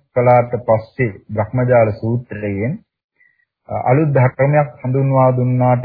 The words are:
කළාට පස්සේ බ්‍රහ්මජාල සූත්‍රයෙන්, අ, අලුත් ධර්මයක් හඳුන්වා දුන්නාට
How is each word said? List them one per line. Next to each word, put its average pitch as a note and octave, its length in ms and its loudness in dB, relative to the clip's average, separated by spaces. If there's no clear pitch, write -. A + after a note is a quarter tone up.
කළාට B2 500 2
පස්සේ A2 540 -2
බ්‍රහ්මජාල A#2 680 0
සූත්‍රයෙන්, G#2 800 -6
අ, G#2+ 60 -10
අලුත් C#3+ 260 2
ධර්මයක් C#3 680 0
හඳුන්වා C3 540 0
දුන්නාට B2 540 0